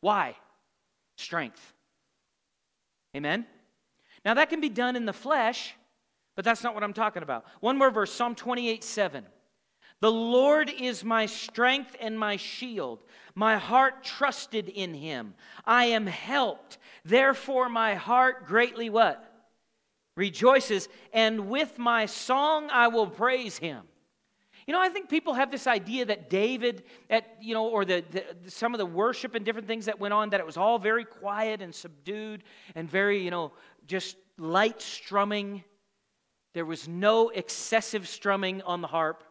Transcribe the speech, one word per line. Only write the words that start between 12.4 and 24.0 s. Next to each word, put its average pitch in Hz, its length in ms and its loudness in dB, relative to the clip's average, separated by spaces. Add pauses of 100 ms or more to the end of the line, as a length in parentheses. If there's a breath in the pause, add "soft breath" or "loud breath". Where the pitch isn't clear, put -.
My 214 240 2
heart 262 460 4
trusted 226 680 -2
in 190 240 -8
him. 139 400 -10 (320 loud breath)
I 240 200 6
am 226 200 2
helped. 214 720 -4 (260 loud breath)
Therefore 254 680 2
my 226 260 0
heart 247 500 2
greatly" 233 460 0
what? 208 320 4 (920)
"Rejoices, 202 760 2 (220 loud breath)
and 220 380 2
with 262 300 -2
my 233 260 2
song 294 640 0
I 240 200 6
will 226 180 2
praise 240 500 -2
him." 139 300 -10 (800 soft breath)